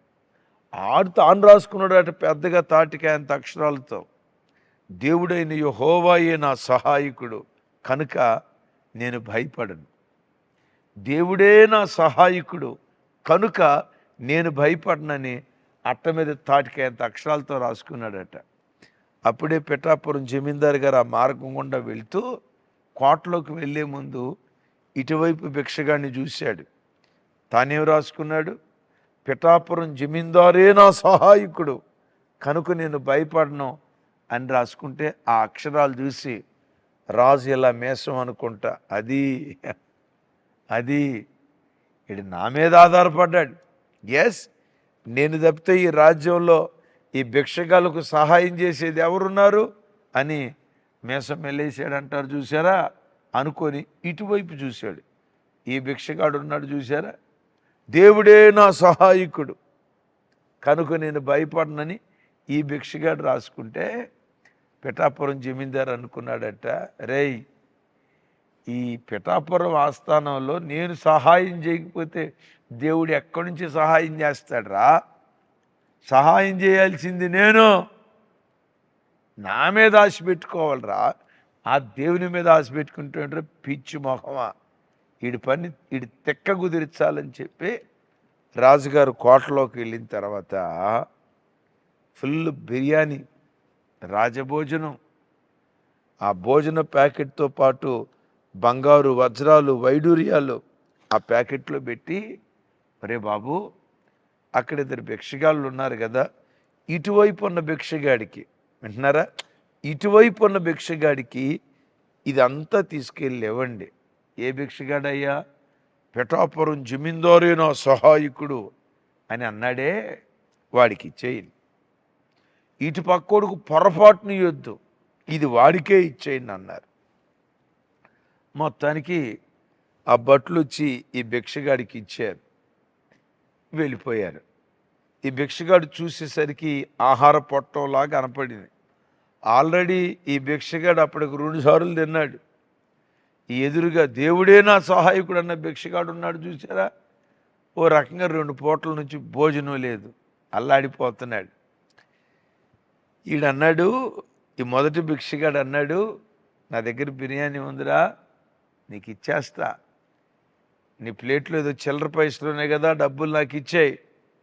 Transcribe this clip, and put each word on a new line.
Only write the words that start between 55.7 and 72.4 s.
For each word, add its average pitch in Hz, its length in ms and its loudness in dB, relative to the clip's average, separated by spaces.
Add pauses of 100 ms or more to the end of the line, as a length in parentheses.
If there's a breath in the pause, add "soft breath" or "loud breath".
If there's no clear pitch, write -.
భిక్షగాడు 143 580 -4
ఉన్నాడు 147 280 -10
చూసారా, 143 460 -8 (800)
"దేవుడే 208 600 10
నా 202 200 8
సహాయకుడు 175 840 4 (1080)
కనుక 151 320 0
నేను 151 260 -6
భయపడనని" 151 800 -4 (500)
ఈ 147 120 -2
భిక్షగాడు 147 600 -6
రాసుకుంటే 135 880 -8 (720)
పిఠాపురం 139 560 -4
జమీందారు 131 500 -6
అనుకున్నాడట, 120 760 -10 (340)
రేయ్, 131 440 -4 (1200)
ఈ 120 280 -8
పిఠాపురం 170 800 -4
ఆస్థానంలో 147 840 -2
నేను 165 360 -8
సహాయం 165 680 2
చేయకపోతే 165 680 -8 (500 soft breath)